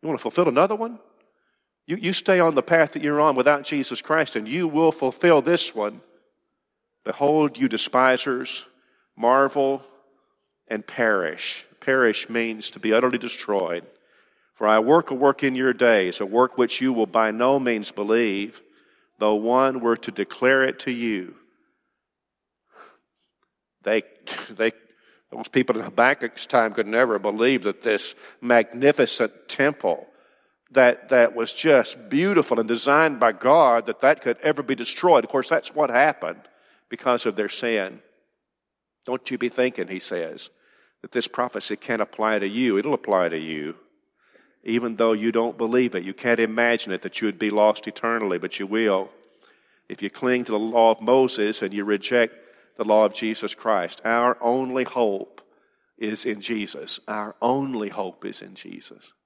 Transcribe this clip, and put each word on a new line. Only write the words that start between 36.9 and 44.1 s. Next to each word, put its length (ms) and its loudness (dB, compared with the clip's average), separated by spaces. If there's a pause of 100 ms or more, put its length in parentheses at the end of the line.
of 100 -4
their 120 -2
sin. 520 -4 (1040)
"Don't 260 -6
you 80 -4
be 100 -2
thinking," 400 -2
he 120 -10
says, 500 -8 (520)
"that 100 -20
this 160 -2
prophecy 480 -6
can't 260 -4
apply 380 -2
to 80 -4
you. 300 0
It'll 160 -2
apply 340 0
to 100 -4
you, 380 -8 (880)